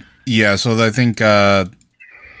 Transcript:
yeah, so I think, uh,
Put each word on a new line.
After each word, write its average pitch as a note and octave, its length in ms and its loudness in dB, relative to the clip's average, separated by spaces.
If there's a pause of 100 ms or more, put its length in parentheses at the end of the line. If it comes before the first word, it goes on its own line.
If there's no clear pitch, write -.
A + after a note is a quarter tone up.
(260)
yeah, G#2+ 300 0
so A2+ 260 -2
I A2+ 80 2
think, A#2+ 300 -2
uh, G2+ 460 2 (760)